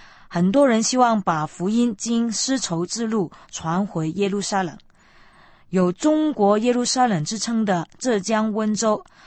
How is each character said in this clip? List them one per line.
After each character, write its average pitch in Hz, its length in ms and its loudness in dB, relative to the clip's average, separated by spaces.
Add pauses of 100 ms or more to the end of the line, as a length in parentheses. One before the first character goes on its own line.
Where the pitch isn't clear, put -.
(280)
很 180 220 2
多 277 160 6
人 226 160 2
希 254 140 -2
望 233 260 4
把 156 240 -2
福 175 220 -6
音 233 280 0
经 233 360 -2
丝 262 260 -2
绸 170 260 -4
之 226 220 -6
路 214 240 -2 (220)
传 170 340 -2
回 160 240 -4
耶 196 180 -2
路 202 120 -2
撒 190 240 -2
冷。 156 120 -8 (920)
有 180 200 2
中 311 420 2
国 208 260 2
耶 247 140 2
路 240 120 0
撒 254 220 2
冷 170 180 0
之 220 140 -6
称 226 260 -2
的 185 240 -2 (100)
浙 226 220 0
江 214 320 0
温 214 220 -2
州， 214 300 0 (220)